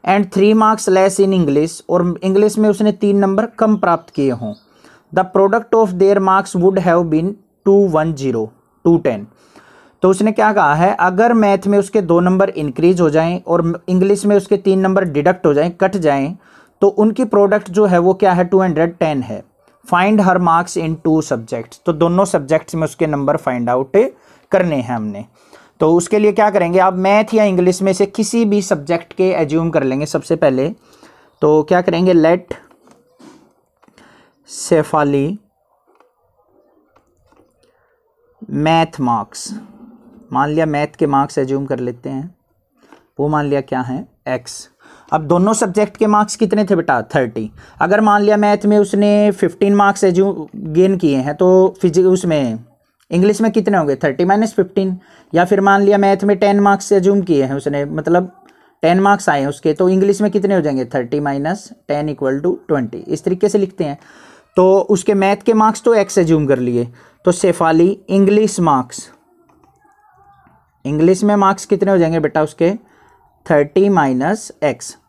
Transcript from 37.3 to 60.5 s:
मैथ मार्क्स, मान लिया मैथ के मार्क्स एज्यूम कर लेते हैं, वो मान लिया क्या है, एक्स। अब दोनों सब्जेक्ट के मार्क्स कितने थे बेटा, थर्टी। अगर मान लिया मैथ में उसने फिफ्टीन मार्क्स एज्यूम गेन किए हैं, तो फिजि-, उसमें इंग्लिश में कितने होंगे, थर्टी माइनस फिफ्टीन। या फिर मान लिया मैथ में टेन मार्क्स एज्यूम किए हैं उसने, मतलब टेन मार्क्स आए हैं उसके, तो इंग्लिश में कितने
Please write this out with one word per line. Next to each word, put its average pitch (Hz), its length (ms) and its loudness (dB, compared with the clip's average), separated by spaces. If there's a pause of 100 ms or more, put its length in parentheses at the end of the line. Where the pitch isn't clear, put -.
मैथ 160 600 -2
मार्क्स, 117 480 -4 (840)
मान 139 160 -2
लिया 156 160 -2
मैथ 147 340 -4
के 156 80 0
मार्क्स 139 300 -2
एज्यूम 135 280 -4
कर 131 140 -6
लेते 123 300 -10
हैं, 139 260 -12 (840)
वो 143 80 -2
मान 151 180 -2
लिया 139 160 -2
क्या 131 200 -6
है, 127 260 -10 (200)
एक्स। - 400 -10 (440)
अब 156 160 -2
दोनों 180 260 2
सब्जेक्ट 208 440 -2
के 220 100 0
मार्क्स 208 280 0
कितने 208 300 0
थे 190 100 2
बेटा, 135 300 0
थर्टी। 117 440 -4 (320)
अगर 202 200 2
मान 208 200 2
लिया 208 160 2
मैथ 208 280 0
में 208 120 4
उसने 208 540 2
फिफ्टीन 202 440 0
मार्क्स 202 280 2
एज्यूम 185 440 0 (260)
गेन 185 240 2
किए 147 200 0
हैं, 143 180 -4
तो 185 460 4
फिजि-, 180 240 2
उसमें 156 540 0 (520)
इंग्लिश 202 300 0
में 220 100 0
कितने 202 260 0
होंगे, 143 180 0
थर्टी 147 300 -2
माइनस 214 280 0
फिफ्टीन। 190 440 -2 (360)
या 170 120 2
फिर 190 160 0
मान 196 200 4
लिया 202 180 4
मैथ 196 240 2
में 202 140 2
टेन 202 220 2
मार्क्स 202 320 2
एज्यूम 196 300 2
किए 151 220 0
हैं 135 120 -4
उसने, 143 300 -4
मतलब 160 460 -2 (520)
टेन 175 160 2
मार्क्स 196 300 0
आए 143 120 0
हैं 135 60 -2
उसके, 151 260 -2
तो 185 160 0
इंग्लिश 196 320 0
में 208 100 0
कितने 196 240 0